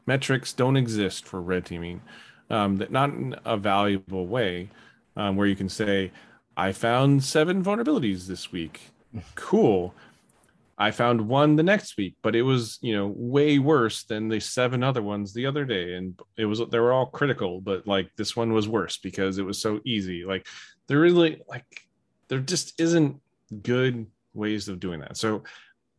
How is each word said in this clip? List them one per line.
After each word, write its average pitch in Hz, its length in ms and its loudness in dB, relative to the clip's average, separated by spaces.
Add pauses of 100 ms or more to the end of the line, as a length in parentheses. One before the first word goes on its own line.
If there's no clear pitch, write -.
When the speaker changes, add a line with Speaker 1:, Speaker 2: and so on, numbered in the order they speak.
Speaker 1:
Metrics 131 460 0
don't 131 240 2
exist 110 480 0
for 95 160 -10
red 90 240 -2
teaming, 87 360 -8 (500)
um, 101 260 2
that, 98 140 -4
not 139 200 2
in 127 340 -6
a 113 120 0
valuable 98 720 0
way, 95 420 -2 (480)
um, 101 200 0
where 101 100 2
you 98 100 2
can 95 120 -4
say, 98 420 -2 (460)
"I 95 160 0
found 135 520 4
seven 175 380 2
vulnerabilities 190 640 0
this 92 260 -10
week." 82 280 -8 (340)
Speaker 2:
<laughs> 98 200 -14
Speaker 1:
Cool. 107 600 2 (840)
I 104 120 2
found 117 380 2
one 147 260 6
the 156 80 4
next 202 340 0
week, 95 260 -6
but 110 120 2
it 117 80 4
was, 127 400 0
you 113 140 0
know, 101 180 0
way 143 440 2
worse 131 460 2
than 110 240 -4
the 110 120 0
seven 123 420 0
other 127 200 0
ones 101 300 -6
the 123 140 -4
other 143 180 -4
day. 90 300 -4
And 92 240 -10 (180)
it 110 100 0
was, 107 140 0 (100)
they 117 100 2
were 120 120 4
all 131 140 2
critical, 104 540 -4
but, 95 260 -4
like, 95 300 0
this 104 180 -6
one 113 180 0
was 107 160 2
worse 104 300 -2
because 95 400 -4
it 98 60 -4
was 98 160 -6
so 107 240 -2
easy. 92 400 -4
Like, 95 220 -6 (420)
there 139 100 2
really, 170 500 4
like, - 180 -12 (600)
there 135 120 -2
just 147 400 -4
isn't 165 400 4 (420)
good 123 440 0 (280)
ways 104 340 -4
of 92 120 -10
doing 87 200 -6
that. - 160 -14
So 110 280 -2 (540)